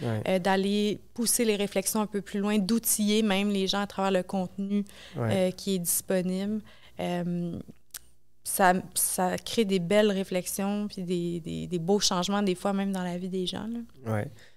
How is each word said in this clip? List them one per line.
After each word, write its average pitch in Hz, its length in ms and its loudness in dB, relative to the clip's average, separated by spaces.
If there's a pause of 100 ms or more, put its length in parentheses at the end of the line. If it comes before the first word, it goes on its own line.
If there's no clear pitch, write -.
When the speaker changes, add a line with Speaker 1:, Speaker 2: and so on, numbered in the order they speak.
Speaker 1:
Ouais. 113 260 0
Speaker 2:
euh, 190 100 4
d'aller 196 640 2 (140)
pousser 240 300 2
les 214 120 2
réflexions 196 440 0
un 208 60 0
peu 202 140 -4
plus - 180 -6
loin, 208 200 2
d'outiller 214 640 2
même 202 280 2
les 196 160 0
gens 202 140 0
à 202 80 -2
travers 196 240 0
le 185 100 4
contenu, 196 600 -2 (320)
Speaker 1:
Ouais. 185 320 2
Speaker 2:
euh, - 20 0
qui 190 240 -4
est 190 60 0
disponible. 185 800 -2 (400)
Euh, 175 580 -2 (840)
ça, 185 300 4 (200)
ça 185 440 0
crée - 260 0
des 190 160 2
belles 208 320 4
réflexions 196 760 -2
puis 196 160 -8
des, 175 380 -2
des, 160 260 -6
des 175 140 -2
beaux 190 180 2
changements, 196 440 2
des 190 120 2
fois 202 180 -2
même 196 200 0
dans 185 100 -2
la 175 160 -4
vie 185 100 -6
des 185 180 -2
gens, 185 200 -6
là. 233 460 -8
Speaker 1:
Ouais. 110 160 -2 (280)